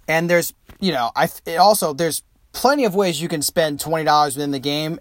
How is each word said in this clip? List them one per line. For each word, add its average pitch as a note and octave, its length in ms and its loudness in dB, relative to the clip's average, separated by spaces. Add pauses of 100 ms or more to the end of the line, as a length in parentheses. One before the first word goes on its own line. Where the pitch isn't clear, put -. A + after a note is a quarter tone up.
And E3 220 0
there's, E3+ 240 2 (260)
you F#3+ 140 -2
know, A#2+ 240 -2
I, D#3 140 2 (160)
it E3 100 -6
also, F#3 380 4
there's D#3+ 280 -2 (300)
plenty C#4 320 2
of G3 100 0
ways F3+ 280 0
you E3+ 60 -6
can E3 120 -4
spend D3 400 -2
twenty D#3 240 -2
dollars D3+ 320 2
within C#3+ 140 -4
the C#3 80 -4
game. D3+ 420 -4